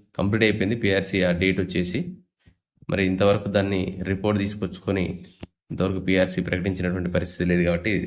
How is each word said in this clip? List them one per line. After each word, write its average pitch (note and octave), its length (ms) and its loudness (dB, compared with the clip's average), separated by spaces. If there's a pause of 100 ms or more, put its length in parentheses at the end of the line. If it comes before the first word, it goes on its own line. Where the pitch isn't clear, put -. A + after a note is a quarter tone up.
(180)
కంప్లీట్ G#2+ 280 2
అయిపోయింది. G#2 300 0
పీఆర్సీ G2 460 0
ఆ F2+ 100 4
డేట్ F#2 280 2
వచ్చేసి F2+ 400 -2 (880)
మరి F#2+ 220 0
ఇంతవరకు G2+ 380 2
దాన్ని G2 340 2 (280)
రిపోర్ట్ G#2 320 0
తీసుకొచ్చుకొని G2 600 -4 (680)
ఇంతవరకు F#2 360 -2
పీఆర్సీ F#2 360 2
ప్రకటించినటువంటి F2+ 680 -2
పరిస్థితి F2 340 -2
లేదు. F2 200 4
కాబట్టి E2+ 280 0 (140)